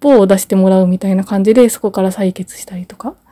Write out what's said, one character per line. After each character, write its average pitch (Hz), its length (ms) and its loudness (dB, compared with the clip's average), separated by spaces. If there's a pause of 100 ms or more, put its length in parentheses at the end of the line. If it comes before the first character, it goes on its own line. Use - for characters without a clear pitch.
尾 277 160 4
を 196 80 4
出 196 120 2
し 190 80 -6
て 196 100 -2
も 190 140 2
ら 190 120 2
う 185 40 0
み 185 120 -2
た 196 100 -6
い 190 80 0
な 196 80 -2
感 196 200 -4
じ 214 100 2
で、 240 140 4
そ - 120 -6
こ 202 120 -4
か 196 100 -4
ら 190 80 -2
採 190 220 -4
血 - 260 -14
し - 60 -18
た 190 120 -16
り 180 100 -12
と - 100 -20
か - 180 -12 (180)